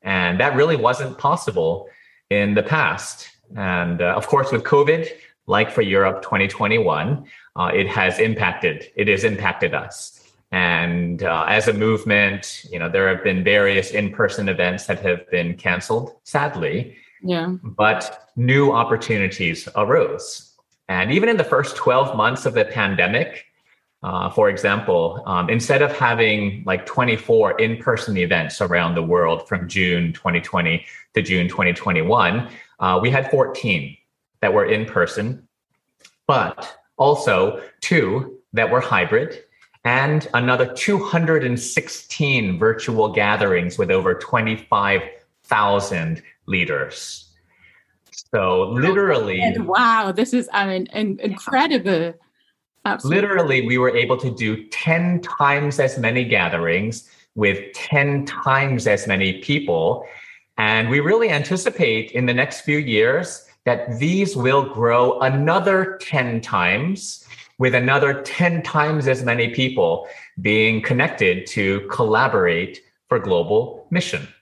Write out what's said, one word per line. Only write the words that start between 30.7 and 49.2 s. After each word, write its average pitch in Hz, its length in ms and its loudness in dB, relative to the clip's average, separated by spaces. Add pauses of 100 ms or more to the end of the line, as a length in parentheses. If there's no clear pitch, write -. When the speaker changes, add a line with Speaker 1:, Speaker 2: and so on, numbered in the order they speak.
Speaker 1:
to 110 80 2
June 90 260 0
twenty 90 240 0
twenty-one, 98 720 0 (320)
uh, 92 220 2
we 120 80 2
had 131 220 0
fourteen 95 640 -2 (440)
that 98 120 0
were 101 120 4
in 110 200 0
person, 104 600 -4 (840)
but - 500 -2 (200)
also 113 640 2 (220)
two 131 560 0 (160)
that 110 160 0
were 120 100 4
hybrid, - 640 0 (400)
and 139 520 0
another 123 380 2
two 202 300 0
hundred 160 400 0
and 120 160 -2
sixteen 120 1000 -4
virtual 110 520 0
gatherings 101 680 0
with 92 100 0
over 92 240 2
twenty-five 107 880 0 (420)
thousand 101 800 0 (240)
leaders. 78 800 -4 (880)
So 95 580 0
literally 127 720 2